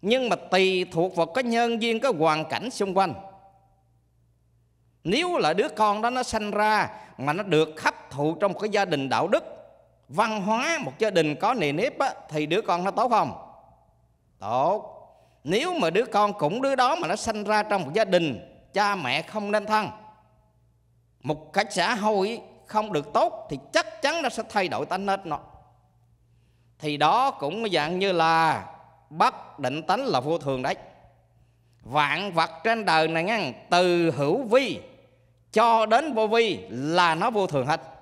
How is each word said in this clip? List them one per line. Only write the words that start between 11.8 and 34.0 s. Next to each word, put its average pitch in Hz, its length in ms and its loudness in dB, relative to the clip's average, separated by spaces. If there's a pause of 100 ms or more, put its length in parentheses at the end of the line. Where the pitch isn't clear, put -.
á, 269 140 0 (160)
thì 151 160 -2
đứa 175 160 0
con 180 220 -2
nó 196 80 -2
tốt 220 180 0
không? 190 220 2 (1080)
Tốt. 139 520 0 (520)
Nếu 240 300 -2
mà 220 160 0
đứa 202 160 0
con 208 280 2
cũng 202 280 -2
đứa 277 140 0
đó 254 200 4
mà 339 120 -4
nó 175 80 -2
sanh 214 280 -6
ra 214 200 0
trong 202 200 -2
một 135 100 -8
gia 214 120 2
đình 170 340 0 (340)
cha 202 220 2
mẹ 143 260 -2
không 208 300 -6
nên 208 140 0
thân, 208 240 0 (1300)
một 147 320 -8
cái 208 160 0
xã 185 260 0
hội 214 460 0 (240)
không 214 280 -2
được 147 200 -4
tốt, - 360 0
thì 139 100 -8 (140)
chắc 330 280 -2
chắn 311 200 0
nó 269 80 -2
sẽ 226 200 -8
thay 190 180 0
đổi 131 180 -4
tánh 190 200 -6
nết 196 200 -2
nó. 156 140 -6 (1400)
Thì 151 180 -4
đó 208 340 4
cũng 202 380 -4
dạng 165 300 0
như 196 120 0
là 160 600 2 (460)
bất - 420 0
định 143 240 -4
tánh 214 220 0
là 170 140 2
vô 151 180 -2
thường 139 240 -4
đấy. 147 140 -2 (1040)
Vạn 147 500 0
vật 165 180 2 (140)
trên 226 220 0
đời 160 220 4
này 165 160 0
nghe, 190 300 -2 (160)
từ 175 420 4